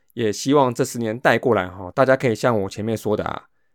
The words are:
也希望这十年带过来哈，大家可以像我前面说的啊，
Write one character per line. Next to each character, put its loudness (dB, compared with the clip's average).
也 -2
希 0
望 4
这 0
十 -10
年 -4
带 2
过 2
来 2
哈， -12
大 2
家 4
可 -2
以 0
像 0
我 -4
前 -10
面 -2
说 -2
的 -4
啊， -6